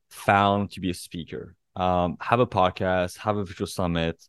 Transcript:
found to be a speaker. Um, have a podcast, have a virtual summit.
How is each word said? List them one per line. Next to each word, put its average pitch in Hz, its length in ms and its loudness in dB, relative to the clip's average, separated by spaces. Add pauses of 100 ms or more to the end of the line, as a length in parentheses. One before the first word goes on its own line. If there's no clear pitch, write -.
found 101 600 2
to - 80 -16
be 90 100 -2
a 87 40 -2
speaker. - 600 -12 (200)
Um, 90 460 0
have 117 180 0
a 123 80 4
podcast, 92 720 0
have 104 200 -2
a 101 60 -4
virtual 90 240 -8
summit. 85 480 -2 (140)